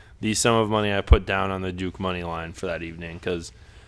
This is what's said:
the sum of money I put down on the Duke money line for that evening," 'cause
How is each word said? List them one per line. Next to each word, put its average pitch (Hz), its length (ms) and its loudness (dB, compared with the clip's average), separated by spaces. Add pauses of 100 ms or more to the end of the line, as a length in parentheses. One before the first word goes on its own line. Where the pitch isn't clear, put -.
(220)
the 110 120 0
sum 117 220 4
of 110 140 4
money 107 240 2
I 98 80 0
put 101 240 6
down 98 260 0
on 92 100 -4
the 92 100 -4
Duke 90 280 -6
money 90 240 -4
line 82 300 -8
for - 120 -10
that 82 180 -4
evening," 82 360 -12
'cause 87 320 -6 (360)